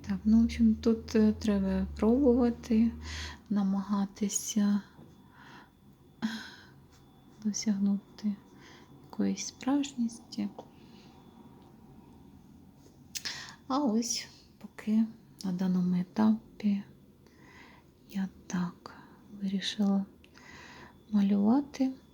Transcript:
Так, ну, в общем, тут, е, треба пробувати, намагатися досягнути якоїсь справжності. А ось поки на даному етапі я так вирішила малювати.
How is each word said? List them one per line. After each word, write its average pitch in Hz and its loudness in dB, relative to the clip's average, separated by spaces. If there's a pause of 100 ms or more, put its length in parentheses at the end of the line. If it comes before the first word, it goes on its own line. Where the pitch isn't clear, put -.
Так, 196 -6
ну, 220 6
в 233 6
общем, 233 4
тут, 226 -2
е, 214 6
треба 196 0 (100)
пробувати, 240 2 (580)
намагатися 202 0 (2750)
досягнути 202 -2 (680)
якоїсь 196 -4
справжності. 247 -4 (3250)
А 262 -2
ось 233 -2 (300)
поки - 0 (400)
на 190 -4
даному 180 0
етапі 214 0 (1300)
я 190 -6 (180)
так - -6 (480)
вирішила 196 0 (1080)
малювати. 208 2 (240)